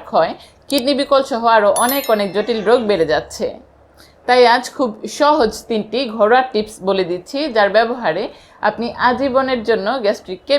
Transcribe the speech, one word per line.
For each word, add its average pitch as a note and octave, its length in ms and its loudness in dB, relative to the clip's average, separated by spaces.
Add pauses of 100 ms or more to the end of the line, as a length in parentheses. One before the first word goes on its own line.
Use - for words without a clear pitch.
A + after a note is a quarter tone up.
ক্ষয়, F#3 260 0 (340)
কিডনি C#4 280 0
বিকল C4+ 260 2 (100)
সহ A#3 120 -4 (140)
আরও G3+ 140 4 (140)
অনেক C4+ 200 -2 (100)
অনেক G3+ 180 -2
জটিল G#3+ 320 -2
রোগ A#3+ 220 4
বেড়ে F3+ 260 2
যাচ্ছে। D3+ 340 -4 (760)
তাই B3 180 4 (120)
আজ B3 100 -2 (120)
খুব B3+ 140 0 (280)
সহজ C#4+ 340 2 (140)
তিনটি G#3+ 320 -4 (160)
ঘরোয়া A3+ 280 4 (100)
টিপস G#3+ 220 -4 (140)
বলে F#3+ 220 0
দিচ্ছি, F3+ 280 -8 (160)
যার G#3 220 4
ব্যবহারে A3+ 480 0 (440)
আপনি G#3+ 180 -6 (220)
আজীবনের B3+ 600 0
জন্য G3 180 0 (180)
গ্যাস্ট্রিককে F#3+ 540 -4